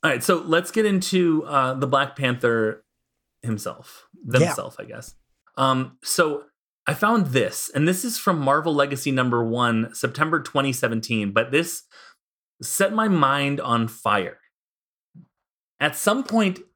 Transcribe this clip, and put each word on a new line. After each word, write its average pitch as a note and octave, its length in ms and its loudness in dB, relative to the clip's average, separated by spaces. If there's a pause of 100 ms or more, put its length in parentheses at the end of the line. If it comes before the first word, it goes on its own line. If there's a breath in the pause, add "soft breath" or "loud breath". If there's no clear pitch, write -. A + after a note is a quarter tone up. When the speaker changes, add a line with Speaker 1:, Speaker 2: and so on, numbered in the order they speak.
Speaker 1:
All D#3+ 80 2
right. E3 120 0
So F#3 140 2
let's D#3+ 340 0
get A3 140 0
into, F3+ 600 2
uh, C3+ 280 0
the C3 120 -2
Black C3+ 280 0
Panther A#2 720 0 (560)
himself. - 640 -8 (240)
Speaker 2:
Yeah. B2+ 100 4
Speaker 1:
Themself, D#3 380 -2
I - 60 -12
guess. - 300 -18 (420)
Um, C3 480 0
so D3+ 400 -2 (420)
I - 60 -2
found G#3 360 2
this, B2 460 -2
and D3+ 140 2
this F#3 160 0
is A#3 140 -6
from F3 200 0
Marvel D3+ 360 0
Legacy C#3+ 360 0
number B2+ 320 2
one, A#2 520 0
September D3+ 480 -4
twenty C#3 320 -2
seventeen, A2+ 580 -2
but A#2 200 0
this E3 320 -2 (760 loud breath)
set G3 320 0
my A3 160 0
mind C#3+ 540 2
on A#2 260 0
fire. G2+ 480 -2 (1400)
At D3 180 0
some B3 280 0
point G#3 360 0 (160)